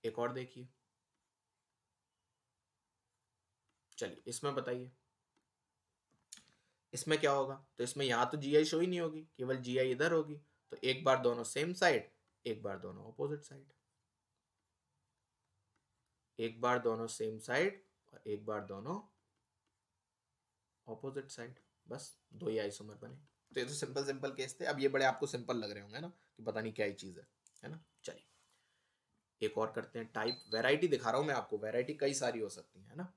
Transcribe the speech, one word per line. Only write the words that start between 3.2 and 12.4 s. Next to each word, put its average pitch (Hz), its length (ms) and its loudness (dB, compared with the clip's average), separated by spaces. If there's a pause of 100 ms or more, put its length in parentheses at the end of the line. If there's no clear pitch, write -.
चलिए, 92 300 -8
इसमें 135 280 -4
बताइए, 127 360 -4 (2000)
इसमें 156 260 2
क्या 147 120 6
होगा? 135 240 2 (220)
तो 123 60 0
इसमें 139 220 -2
यहाँ 120 260 4
तो 156 80 -2
जीआई 147 260 8
शो 160 140 2
ही 180 80 4
नहीं 180 120 0
होगी, 156 220 -2 (160)
केवल 131 220 0
जीआई 127 320 2
इधर 147 200 4
होगी, 151 240 2 (360)
तो - 120 -10
एक 131 200 2
बार 131 180 6
दोनों 120 240 4
सेम 160 300 0
साइड, 156 360 4 (340)